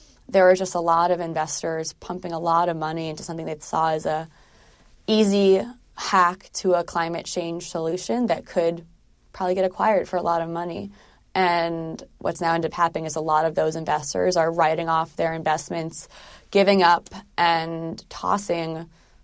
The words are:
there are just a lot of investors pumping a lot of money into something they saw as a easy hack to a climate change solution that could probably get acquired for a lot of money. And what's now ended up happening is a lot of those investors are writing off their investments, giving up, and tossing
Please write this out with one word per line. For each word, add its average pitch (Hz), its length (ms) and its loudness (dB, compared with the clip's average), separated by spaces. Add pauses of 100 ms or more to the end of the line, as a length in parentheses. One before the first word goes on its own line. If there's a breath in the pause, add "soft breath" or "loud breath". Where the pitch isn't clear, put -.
(340 soft breath)
there 185 160 8
are 185 60 8
just 185 200 -2
a 175 40 -2
lot 170 320 4
of 170 80 0
investors 160 760 -4
pumping 175 400 -10
a 160 60 -4
lot 170 280 2
of 170 80 0
money 160 340 -4
into 156 140 -10
something 165 220 -8
they 160 140 -6
saw 160 320 -2
as 156 140 -2
a 160 220 -4 (800 soft breath)
easy 202 540 6 (340)
hack 180 580 0
to 185 200 0
a 175 100 2
climate 170 420 -4
change 170 440 -6
solution 180 580 -2
that 165 180 -2
could 170 400 -2 (460)
probably 185 240 -2
get 185 80 2
acquired 196 460 0
for 185 80 -2
a 175 40 -2
lot 165 200 0
of 165 80 -6
money. 175 420 -8 (440 soft breath)
And 165 680 0 (140)
what's 170 240 -4
now 135 120 2
ended 156 180 0
up - 40 -14
happening 170 300 0
is 156 100 -6
a 160 60 -4
lot 156 240 2
of 156 100 -2
those 160 200 0
investors 165 600 -2
are 165 160 2
writing 165 380 0
off 160 260 -2
their 165 180 -2
investments, 160 760 -4 (440 loud breath)
giving 196 320 6
up, 170 260 4 (280)
and 165 720 0
tossing 165 800 -4 (340 soft breath)